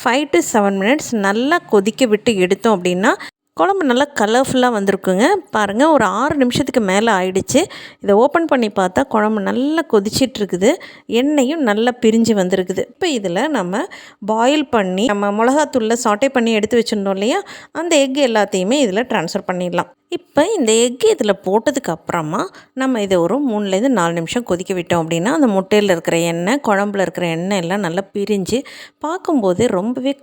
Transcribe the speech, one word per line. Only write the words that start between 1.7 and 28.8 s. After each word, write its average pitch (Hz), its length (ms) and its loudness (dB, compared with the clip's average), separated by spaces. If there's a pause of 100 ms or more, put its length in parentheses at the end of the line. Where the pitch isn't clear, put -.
கொதிக்க 214 400 2
விட்டு 214 200 0 (120)
எடுத்தோம் 196 320 2
அப்படின்னா 180 360 0 (460)
குழம்பு 381 300 2
நல்லா 247 160 2 (120)
கலர்ஃபுல்லா 247 560 2
வந்திருக்குங்க. 196 540 0 (260)
பாருங்க, 214 300 0 (100)
ஒரு 233 120 4 (140)
ஆறு 302 220 -2
நிமிஷத்துக்கு 247 480 0
மேல 208 180 2 (120)
ஆயிடுச்சு. 185 420 0 (420)
இதை 196 100 2 (100)
ஓப்பன் 320 280 2
பண்ணி 240 180 2 (100)
பார்த்தா 185 240 0 (100)
குழம்பு 214 340 0
நல்லா 285 360 -2 (100)
கொதிச்சிட்டு 214 480 0
இருக்குது, 190 300 0 (500)
எண்ணெயும் 285 480 0
நல்லா 226 240 0 (100)
பிரிஞ்சு 220 380 4
வந்திருக்குது. 185 520 -2
இப்ப 370 240 -2
இதுல 202 300 -2 (100)
நம்ம 190 260 -4 (480)
பாயில் 269 460 2
பண்ணி 190 360 0
நம்ம 202 280 -2
மிளகாத்தூள்ல 254 640 0
சாட்டே 214 320 2
பண்ணி 226 220 0
எடுத்து 220 220 0
வச்சிருந்தோம் 196 380 -2
இல்லையா, 285 220 -2 (400)
அந்த 339 140 0 (100)
எக் 269 240 0
எல்லாத்தையுமே 208 580 0
இதுல 208 240 -2
ட்ரான்ஸ்ஃபர் 185 400 -4
பண்ணிடலாம். 175 400 -4 (240)
இப்ப - 280 -2 (140)
இந்த 226 140 0 (120)
எக் 254 280 0
இதுல 214 200 0 (140)
போட்டதுக்கு 190 480 -2
அப்புறமா 165 480 -4 (400)
நம்ம 262 240 -2
இதை 190 180 0
ஒரு 180 120 0 (120)
மூணுலேருந்து 208 500 0
நாலு 170 220 0
நிமிஷம் 240 300 -6
கொதிக்க 180 280 -4
விட்டோம் 170 260 -2
அப்படின்னா 170 340 -2
அந்த 285 180 4
முட்டையில 196 400 2
இருக்கிற 170 220 0 (140)
எண்ணெய், 180 360 -2
குழம்புல 196 380 0
இருக்கிற 175 200 -4 (100)
எண்ணெய் 185 280 -2
எல்லாம் 196 220 -4
நல்லா 175 180 -4 (120)
பிரிஞ்சு 202 440 -2 (460)